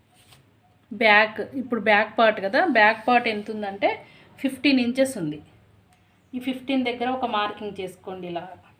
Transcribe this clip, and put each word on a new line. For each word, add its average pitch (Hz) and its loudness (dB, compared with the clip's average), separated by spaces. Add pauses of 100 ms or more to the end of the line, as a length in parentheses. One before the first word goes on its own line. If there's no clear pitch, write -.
(920)
బ్యాక్, 214 4
ఇప్పుడు 233 -6
బ్యాక్ 214 2
పార్ట్ 220 4
కదా, 226 0
బ్యాక్ 226 4
పార్ట్ 240 4
ఎంత 208 -6
ఉందంటే 214 -4 (320)
ఫిఫ్టీన్ 269 0
ఇంచెస్ 254 0
ఉంది. 151 -6 (920)
ఈ 254 -6
ఫిఫ్టీన్ 262 -4
దగ్గర 240 -4
ఒక 254 -4
మార్కింగ్ 208 -4
చేసుకోండి 185 -12
ఇలా. 175 -10 (320)